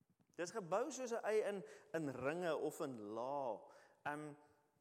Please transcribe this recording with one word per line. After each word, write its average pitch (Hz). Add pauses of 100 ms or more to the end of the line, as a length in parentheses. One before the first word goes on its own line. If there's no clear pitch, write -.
(360)
Dis 175
gebou 220
soos 247
'n 220
ui 214
in, 196 (300)
in 160
ringe 147
of 147
in 135 (160)
lae. 123 (440)
Ehm, 151 (480)